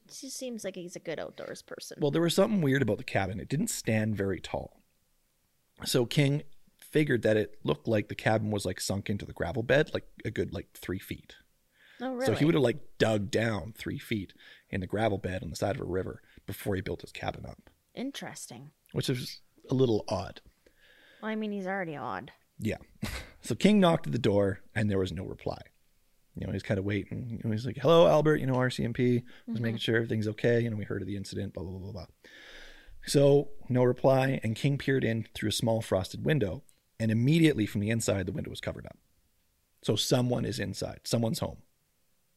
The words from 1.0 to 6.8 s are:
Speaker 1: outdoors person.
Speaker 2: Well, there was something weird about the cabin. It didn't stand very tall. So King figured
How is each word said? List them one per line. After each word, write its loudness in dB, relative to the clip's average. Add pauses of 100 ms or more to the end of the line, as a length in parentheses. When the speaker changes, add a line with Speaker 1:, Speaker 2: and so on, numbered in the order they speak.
Speaker 1:
outdoors -10
person. -14
Speaker 2:
Well, 2
there 2
was 2
something 4
weird 4
about 2
the -12
cabin. -2
It -10
didn't 0
stand 0
very 0
tall. -8 (1000)
So 2
King 2 (340)
figured 0